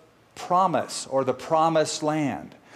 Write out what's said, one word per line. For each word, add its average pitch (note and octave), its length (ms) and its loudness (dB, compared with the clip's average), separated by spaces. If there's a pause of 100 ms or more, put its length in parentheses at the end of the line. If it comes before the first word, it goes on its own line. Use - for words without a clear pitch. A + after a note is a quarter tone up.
(360)
promise, F3+ 720 0
or C3+ 160 0
the B2+ 120 0
promised D#3+ 680 0
land. D3 540 -2 (200)